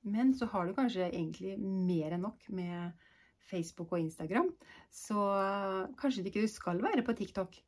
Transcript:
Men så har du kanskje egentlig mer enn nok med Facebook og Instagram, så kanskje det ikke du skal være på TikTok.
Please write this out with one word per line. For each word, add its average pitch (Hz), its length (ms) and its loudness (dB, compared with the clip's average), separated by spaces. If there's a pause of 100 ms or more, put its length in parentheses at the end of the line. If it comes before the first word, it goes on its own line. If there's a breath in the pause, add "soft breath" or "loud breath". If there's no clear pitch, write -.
Men 240 260 6
så 233 140 -2
har 185 180 0
du 190 100 -2
kanskje 196 340 2
egentlig 175 500 -4
mer 180 560 2
enn 175 80 -2
nok - 220 -8 (100)
med 175 380 -6 (560 soft breath)
Facebook 170 420 -4
og 175 80 0
Instagram, 165 520 0 (420 loud breath)
så - 240 -4 (840)
kanskje 240 220 0
det 190 100 -4
ikke 214 140 2
du 214 60 0
skal 175 300 -2
være 294 220 2
på 233 140 0
TikTok. 190 500 -6